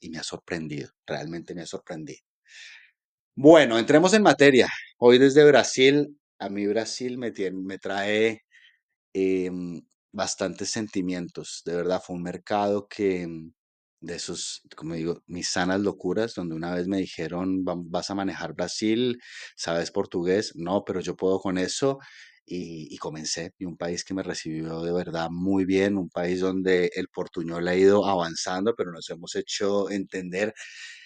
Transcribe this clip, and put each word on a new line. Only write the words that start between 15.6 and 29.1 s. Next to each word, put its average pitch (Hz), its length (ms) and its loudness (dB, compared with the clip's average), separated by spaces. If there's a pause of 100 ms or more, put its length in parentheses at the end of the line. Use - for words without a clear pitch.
locuras, 95 540 -2
donde 85 200 -8
una 82 200 -6
vez 90 120 -2
me 98 120 -2
dijeron, 90 680 -4
"Va-, 87 100 -4
vas 85 340 -6
a 98 40 -4
manejar 85 380 -6
Brasil, 113 640 -2 (380)
¿sabes 85 340 -4
portugués?". 95 640 -2
"No, 90 300 -2
pero 90 160 -4
yo 85 140 -6
puedo 95 240 0
con 92 180 -4
eso". 135 420 -2 (460)
Y, 82 480 -12
y 73 40 -14
comencé, 80 600 -8
y 95 80 -10
un 82 120 -10
país 87 280 -6
que - 80 -10
me 95 100 -4
recibió 82 600 -8
de 85 100 -2
verdad 82 380 -2
muy 95 340 0
bien, 95 320 2
un 90 120 -4
país 90 320 -2
donde 92 540 2
el 92 140 -6
portuñol 85 600 -6
ha 90 60 0
ido 98 300 6
avanzando, 92 680 -2
pero 90 160 -4
nos 80 180 -14
hemos 85 260 -12